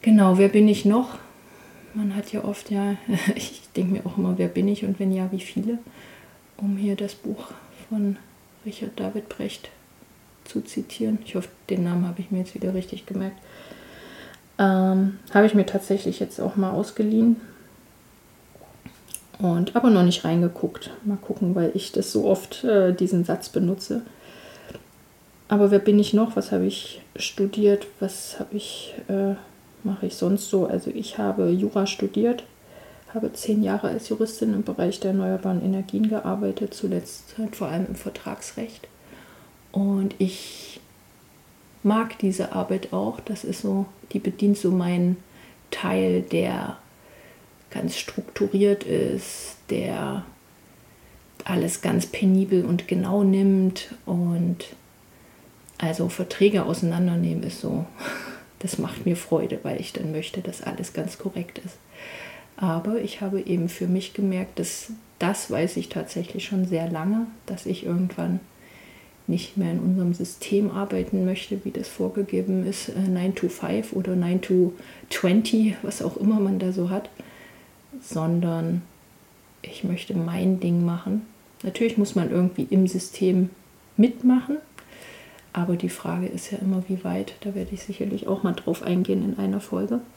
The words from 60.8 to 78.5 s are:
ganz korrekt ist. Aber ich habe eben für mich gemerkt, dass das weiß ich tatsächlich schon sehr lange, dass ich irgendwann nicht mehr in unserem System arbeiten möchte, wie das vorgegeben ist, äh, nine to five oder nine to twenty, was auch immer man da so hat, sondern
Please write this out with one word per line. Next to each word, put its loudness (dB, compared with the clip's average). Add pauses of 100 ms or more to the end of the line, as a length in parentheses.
ganz -6
korrekt -8
ist. -14 (800)
Aber 0
ich -8
habe -2
eben 0
für -4
mich 0
gemerkt, -2
dass -8 (260)
das -2
weiß 0
ich -6
tatsächlich -8
schon 0
sehr -2
lange, 0 (220)
dass -8
ich -4
irgendwann -2 (880)
nicht -4
mehr 0
in -2
unserem 2
System -2
arbeiten -2
möchte, -4
wie -6
das -6
vorgegeben -2
ist, -6
äh, -6
nine 0
to -2
five -4
oder -2
nine 0
to 4 (360)
twenty, 4
was -6
auch -4
immer 4
man 2
da 0
so 0
hat, -4 (920)
sondern 0 (800)